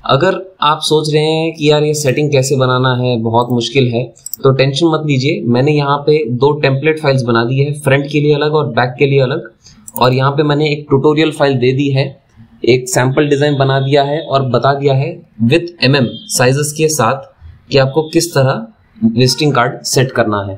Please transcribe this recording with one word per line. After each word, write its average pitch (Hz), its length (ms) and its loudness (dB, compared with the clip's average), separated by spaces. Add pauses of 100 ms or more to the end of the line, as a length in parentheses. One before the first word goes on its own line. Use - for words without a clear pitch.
अगर 180 340 0 (220)
आप 156 200 0
सोच 151 300 0
रहे 151 120 2
हैं 160 300 0
कि 147 160 0
यार 151 140 2
ये 151 100 0
setting 147 380 0
कैसे 135 240 2
बनाना 127 380 2
है, 123 240 0
बहुत 117 320 0
मुश्किल 120 380 0
है, 120 140 -2 (400)
तो 135 100 4
tension 139 340 0
मत 156 200 0
लीजिए। 135 400 -2
मैंने 127 260 2
यहाँ 143 260 0
पे 151 340 0
दो 135 280 2
template 156 400 0
files 135 220 0
बना 117 220 0
दी 131 140 -2
है, 143 160 0
front 143 380 0
के 151 80 0
लिए 147 140 2
अलग 151 200 -2
और 147 180 0
back 123 260 -2
के 143 80 4
लिए 135 140 2
अलग। 127 300 -2 (440)
और 127 200 2
यहाँ 131 180 0
पे 151 100 0
मैंने 147 300 0
एक 147 160 -6
tutorial 151 440 2
file 143 260 0
दे 123 140 2
दी 139 180 0
है, 135 160 0 (600)
एक 127 220 2
sample 139 400 0
design 143 300 0
बना 135 220 0
दिया 139 240 2
है 147 160 -2
और 135 280 -2
बता 123 260 0
दिया 139 200 0
है 147 220 -2 (280)
with 165 260 0 (140)
mm 127 240 2 (220)
sizes 139 480 0
के 156 120 0
साथ 123 420 -2 (380)
कि 135 80 2
आपको 143 300 0
किस 165 220 -2
तरह 139 360 0 (300)
विजिटिंग 127 580 2
कार्ड 123 280 0
सेट 131 300 0
करना 104 320 0
है। 98 140 -8